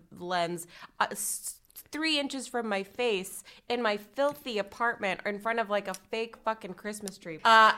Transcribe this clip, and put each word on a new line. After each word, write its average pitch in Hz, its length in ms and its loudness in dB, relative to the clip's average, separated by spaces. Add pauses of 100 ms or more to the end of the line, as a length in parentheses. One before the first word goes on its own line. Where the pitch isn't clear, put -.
(180)
lens, 175 480 -2 (340)
uh, 208 120 2
s-, - 480 -6 (320)
three 302 280 0
inches 277 280 -4
from 233 200 -4
my 196 140 0
face 196 640 -2 (260)
in 240 140 0
my 208 140 2
filthy 269 600 -2
apartment 202 680 -2
in 208 120 -4
front 226 200 -2
of, 208 100 -2
like, 202 180 0
a 190 60 -6
fake 226 440 -6
fucking 220 360 -6
Christmas 208 460 -10
tree, 165 240 -12
uh, 220 340 10